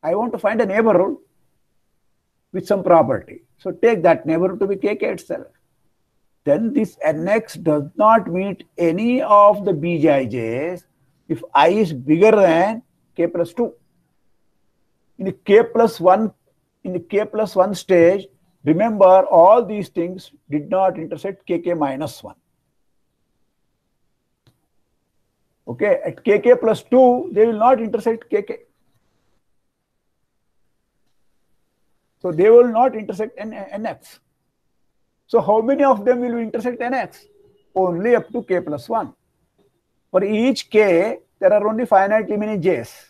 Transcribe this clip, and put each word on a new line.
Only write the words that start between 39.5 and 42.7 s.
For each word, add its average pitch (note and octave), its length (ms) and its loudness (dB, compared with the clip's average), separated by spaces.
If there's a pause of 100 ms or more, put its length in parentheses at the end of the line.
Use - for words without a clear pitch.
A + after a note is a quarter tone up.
For F#3+ 120 0
each G#3+ 460 -2
K, G#3 500 2 (200)
there F#3+ 140 4
are G#3 140 2
only A3 180 -4
finitely G#3 520 0
many G#3+ 200 -4
Js. D3+ 340 -2 (180)